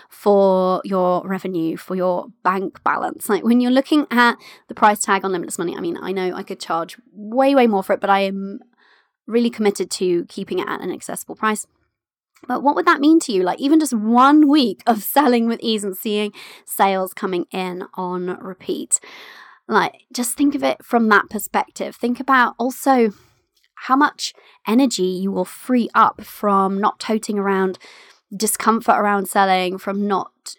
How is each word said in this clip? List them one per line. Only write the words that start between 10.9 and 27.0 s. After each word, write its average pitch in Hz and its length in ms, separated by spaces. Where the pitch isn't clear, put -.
accessible - 440
price. 214 300
But 254 160
what 285 120
would 359 120
that 339 140
mean 320 200
to - 120
you? 185 100
Like, 175 160
even 294 220
just 277 140
one 254 540
week 269 380
of 220 160
selling 240 460
with 233 140
ease 220 200
and 190 140
seeing 208 360
sales 190 480
coming 185 360
in 185 340
on 180 440
repeat. - 640
Like, 202 360
just 240 240
think 285 180
of 269 80
it 269 220
from 233 240
that 202 220
perspective. - 680
Think 240 240
about 254 380
also 247 540
how 262 100
much - 380
energy 226 380
you 185 280
will 185 140
free - 480
up 214 280
from 196 560
not 208 220